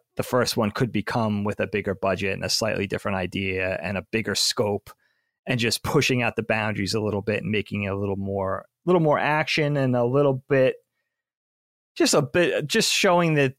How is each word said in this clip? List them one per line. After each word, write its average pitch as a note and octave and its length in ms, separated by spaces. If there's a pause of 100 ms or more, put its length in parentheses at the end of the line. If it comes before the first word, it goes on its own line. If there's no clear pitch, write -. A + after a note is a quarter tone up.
(160)
the B2 60
first B2 340
one G#2+ 140
could B2 200
become G#2 540
with G#2 160
a G2+ 60
bigger G2+ 280
budget F#2+ 380
and F#2 120
a F#2+ 40
slightly G2+ 380
different F#2+ 320
idea F#2 640
and F#2 160
a F2+ 120
bigger G#2+ 240
scope - 560 (560)
and B2+ 140
just A2+ 220
pushing C3 400
out A2+ 140
the A2+ 60
boundaries G#2+ 520
a A2 60
little G2+ 220
bit G#2 200
and G#2 80
making G2+ 320
it G2+ 60
a G2 80
little G2+ 200
more, G2 480 (220)
little F3+ 140
more D3 180
action D3 580
and C3 200
a A#2+ 80
little C3+ 440
bit, C3 280 (1200)
just D#4 180
a D#3 80
bit, C#3 440
just - 260
showing F3 420
that C#3 240